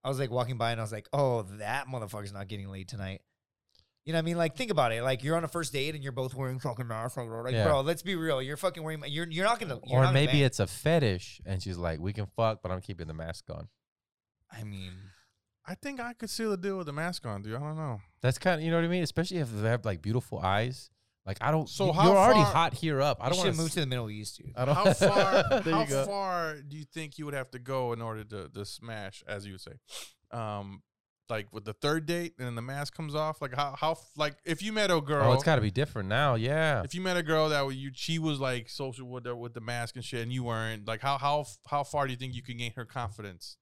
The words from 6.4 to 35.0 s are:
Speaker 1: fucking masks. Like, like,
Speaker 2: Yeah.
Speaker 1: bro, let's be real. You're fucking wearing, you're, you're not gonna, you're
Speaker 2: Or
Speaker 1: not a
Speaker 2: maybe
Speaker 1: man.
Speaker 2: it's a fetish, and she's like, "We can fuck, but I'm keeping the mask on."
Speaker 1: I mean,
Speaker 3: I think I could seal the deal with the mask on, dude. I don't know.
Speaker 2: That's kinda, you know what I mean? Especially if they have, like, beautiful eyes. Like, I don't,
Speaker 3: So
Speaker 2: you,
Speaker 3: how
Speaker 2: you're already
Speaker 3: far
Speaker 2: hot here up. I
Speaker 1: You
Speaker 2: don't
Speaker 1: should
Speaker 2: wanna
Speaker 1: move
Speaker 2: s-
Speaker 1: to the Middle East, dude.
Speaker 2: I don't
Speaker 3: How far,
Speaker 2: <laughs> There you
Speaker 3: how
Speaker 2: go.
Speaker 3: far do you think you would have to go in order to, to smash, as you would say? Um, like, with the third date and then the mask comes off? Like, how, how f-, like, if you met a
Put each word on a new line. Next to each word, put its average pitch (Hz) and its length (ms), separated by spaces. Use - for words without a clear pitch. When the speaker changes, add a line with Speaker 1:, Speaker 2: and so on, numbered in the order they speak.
Speaker 1:
fucking 120 300
masks. 113 280
Like, 120 140
like, 117 240
Speaker 2:
Yeah. 110 140
Speaker 1:
bro, 143 140
let's 160 200
be 180 140
real. 156 260
You're 139 140
fucking 175 260
wearing, 156 240
you're, 156 240
you're 170 140
not 233 160
gonna, 120 260
you're 127 140
Speaker 2:
Or - 20
Speaker 1:
not 127 80
a 131 40
Speaker 2:
maybe 135 240
Speaker 1:
man. 139 80
Speaker 2:
it's - 120
a 98 80
fetish, 131 800
and 92 160
she's 92 160
like, 82 220
"We 95 120
can 104 220
fuck, 110 260
but 90 120
I'm 92 80
keeping 87 260
the 78 80
mask 80 360
on." 78 180
Speaker 1:
I 110 140
mean, 98 260
Speaker 3:
I 185 120
think 277 240
I 240 140
could 226 160
seal 220 200
the 202 60
deal 190 220
with 175 80
the 143 60
mask 165 320
on, 104 180
dude. 107 120
I 127 60
don't 151 160
know. 135 240
Speaker 2:
That's 127 180
kinda, 165 260
you 165 80
know 170 60
what 165 60
I 165 40
mean? 180 160
Especially 175 320
if 147 160
they 107 160
have, 113 160
like, 92 180
beautiful 107 380
eyes. 104 500
Like, 95 160
I 127 120
don't, 160 160
Speaker 3:
So - 180
Speaker 2:
you, 170 60
Speaker 3:
how 180 160
Speaker 2:
you're 196 100
already 214 240
Speaker 3:
far - 100
Speaker 2:
hot 165 220
here 151 260
up. 143 200
I 120 60
Speaker 1:
You 135 80
Speaker 2:
don't - 40
Speaker 1:
should 185 120
Speaker 2:
wanna 165 80
Speaker 1:
move 165 100
Speaker 2:
s- - 60
Speaker 1:
to 180 80
the 139 40
Middle 123 240
East, 104 280
dude. 131 180
Speaker 2:
I 123 80
don't 143 100
Speaker 3:
How 185 180
far, 196 680
Speaker 2:
<laughs> - 20
There 160 100
you - 60
Speaker 3:
how 220 60
Speaker 2:
go. 135 220
Speaker 3:
far 180 560
do 147 140
you 156 60
think 151 340
you 151 100
would 143 80
have 131 180
to 127 80
go 127 320
in 117 100
order 110 220
to, 101 240
to 101 160
smash, 107 640
as 101 180
you 98 60
would 95 80
say? - 140
Um, 104 500
like, 110 240
with 104 120
the 107 100
third 151 320
date 170 320
and 127 100
then 117 80
the 117 60
mask 139 340
comes 151 180
off? 156 260
Like, 127 140
how, 143 240
how 160 140
f-, - 240
like, 147 180
if 170 200
you 220 80
met 208 180
a 165 100